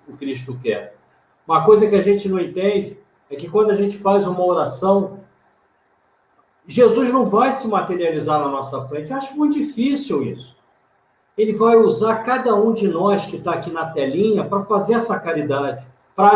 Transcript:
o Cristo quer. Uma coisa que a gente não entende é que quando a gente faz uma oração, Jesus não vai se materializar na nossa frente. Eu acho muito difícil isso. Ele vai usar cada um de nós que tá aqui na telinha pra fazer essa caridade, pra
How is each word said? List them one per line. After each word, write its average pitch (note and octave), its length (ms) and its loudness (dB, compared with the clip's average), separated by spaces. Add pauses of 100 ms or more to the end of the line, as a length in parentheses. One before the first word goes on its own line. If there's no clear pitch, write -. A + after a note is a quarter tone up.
o C3 100 -20
Cristo C3 440 -10
quer. G#2 340 -6 (520)
Uma D#3+ 160 2
coisa G#3 240 6
que G3+ 80 2
a F#3 60 4
gente G3+ 260 0
não F#3+ 120 -2
entende F#3 580 -4 (320)
é C#3+ 60 -10
que D3+ 120 -12
quando G#3 220 2
a G3 60 2
gente G3+ 240 -2
faz G3 260 2
uma F3+ 180 -2
oração, F#3 760 0 (1500)
Jesus A#3+ 440 4
não B3+ 140 2
vai A#3+ 280 2
se - 140 -8
materializar E3+ 720 -2
na D3 80 -2
nossa C3+ 380 -6
frente. D3+ 260 -10
Eu C4+ 60 -6
acho C4+ 180 -10
muito D4 220 2
difícil A#3+ 680 -2
isso. - 320 -10 (840)
Ele G#3+ 160 0
vai A3+ 220 4
usar A3 420 4
cada B3 380 -2
um A3 180 2
de G3+ 140 -2
nós F#3+ 380 0
que - 160 -12
tá F3 120 -4
aqui E3 180 -6
na D#3+ 160 -6
telinha D#3+ 560 0
pra G3+ 220 -4
fazer G#3 280 0
essa A3 260 -2
caridade, C#3 640 -4 (300)
pra G3+ 200 6